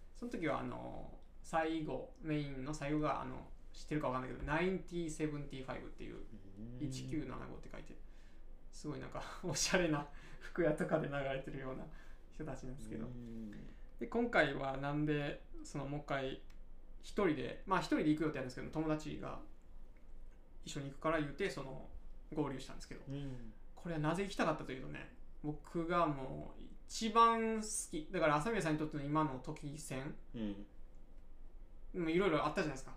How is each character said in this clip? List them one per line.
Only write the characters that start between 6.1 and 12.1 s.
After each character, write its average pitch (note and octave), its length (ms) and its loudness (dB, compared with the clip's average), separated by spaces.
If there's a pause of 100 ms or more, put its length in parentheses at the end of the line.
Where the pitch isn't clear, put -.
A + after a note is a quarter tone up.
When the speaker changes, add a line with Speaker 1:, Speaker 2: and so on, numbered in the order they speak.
Speaker 1:
う、 A2+ 40 -8 (640)
Speaker 2:
う D3 40 0
ん。 - 40 0
Speaker 1:
一 B2+ 160 -4
九 C#3 140 0
七 B2+ 100 -2 (180)
五 B2+ 100 -8
っ - 40 -8
て - 100 -10
書 - 80 -6
い - 40 -6
て、 - 120 -10 (760)
す - 160 -8
ご C#3 80 -4
い C3 40 -6
な C3+ 60 -6
ん C3 40 -10
か、 C#3+ 120 -4 (100)
<laughs> - 120 -6
お D#3+ 100 0
し - 200 4
ゃ F#3 40 8
れ F3 100 8
な D3 180 4 (340)
服 - 220 0
屋 D#3+ 100 8
と F3 140 2
か D#3+ 120 6
で D3+ 100 2
流 C#3+ 60 -2
れ C#3 260 0
て - 100 -6
る - 80 -4
よ C3 140 -4
う C3 40 -4
な - 80 -6 (480)